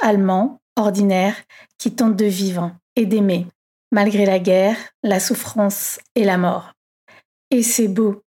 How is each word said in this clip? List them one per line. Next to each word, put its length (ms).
allemands, 600
ordinaires, 600
qui 180
tentent 220
de 80
vivre 480
et 80
d'aimer, 420
malgré 320
la 140
guerre, 400
la 180
souffrance 800
et 100
la 140
mort. 340
Et 120
c'est 260
beau. 400